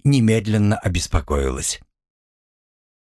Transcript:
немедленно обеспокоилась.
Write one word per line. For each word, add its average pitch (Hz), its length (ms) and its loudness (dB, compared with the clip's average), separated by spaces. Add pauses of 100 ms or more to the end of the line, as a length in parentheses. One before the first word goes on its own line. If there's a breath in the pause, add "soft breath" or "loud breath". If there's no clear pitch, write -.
немедленно 110 760 2
обеспокоилась. 71 1040 -4 (1300)